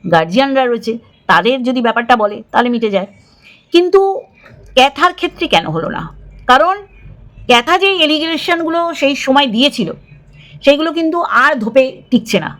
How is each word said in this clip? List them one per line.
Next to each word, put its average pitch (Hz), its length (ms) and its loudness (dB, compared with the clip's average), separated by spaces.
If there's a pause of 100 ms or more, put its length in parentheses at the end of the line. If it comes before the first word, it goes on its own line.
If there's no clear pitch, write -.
(120)
গার্জিয়ানরা 254 540 2
রয়েছে, 233 320 -4 (280)
তাদের 226 360 2
যদি 254 180 -2
ব্যাপারটা 233 360 0
বলে 214 340 -2
তাহলে 240 180 0
মিটে 226 220 -2
যায়। 196 160 -2 (680)
কিন্তু 381 500 2 (520)
ক্যাথার 277 400 2
ক্ষেত্রে 349 340 -6
কেন 165 180 0
হলো 160 220 -4
না? - 280 -10 (300)
কারণ 320 300 2 (720)
ক্যাথা 240 320 0
যে 381 100 2
এলিগেশনগুলো 330 1040 -2
সেই 277 220 0
সময় 269 300 0
দিয়েছিল 233 460 -2 (720)
সেইগুলো 302 280 2
কিন্তু 330 300 -2
আর 269 360 0
ধোপে 254 520 -2
টিকছে 202 300 0
না। 151 200 -12